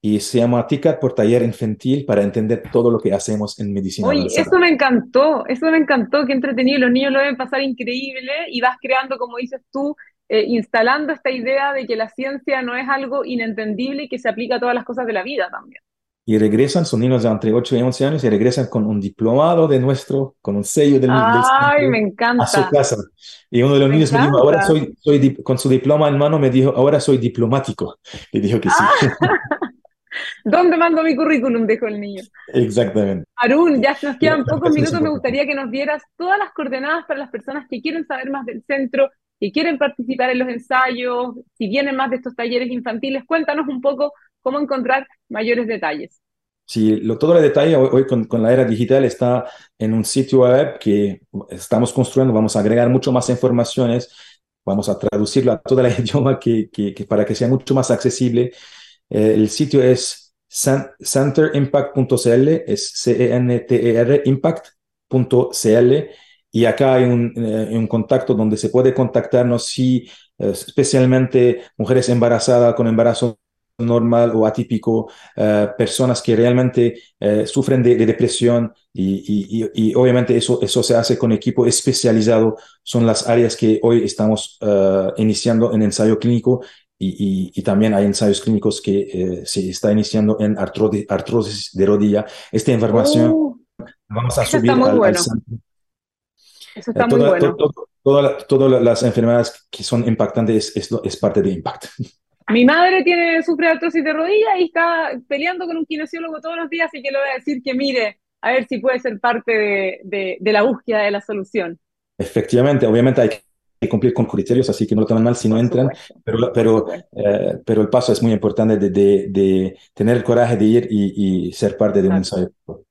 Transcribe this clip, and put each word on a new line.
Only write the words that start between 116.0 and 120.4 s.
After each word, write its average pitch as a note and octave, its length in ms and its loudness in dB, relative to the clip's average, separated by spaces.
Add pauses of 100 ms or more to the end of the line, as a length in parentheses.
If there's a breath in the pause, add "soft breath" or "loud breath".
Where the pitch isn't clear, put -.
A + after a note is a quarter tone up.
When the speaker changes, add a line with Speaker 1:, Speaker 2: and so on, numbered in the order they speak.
Speaker 1:
pero, A2+ 140 -2
Speaker 2:
Por A#2+ 140 -2
Speaker 1:
pero, A2 260 4
Speaker 2:
supuesto. - 280 -8 (100)
Speaker 1:
eh, G2+ 460 -2
pero G#2+ 200 0
el G#2+ 60 -2
paso A#2+ 240 2
es A#2 100 -2
muy A#2 80 2
importante G#2+ 460 0
de, G2 120 0
de, G2+ 400 2
de F#2+ 480 0 (160 loud breath)
tener A#2 240 0
el G#2+ 60 -2
coraje A#2+ 340 2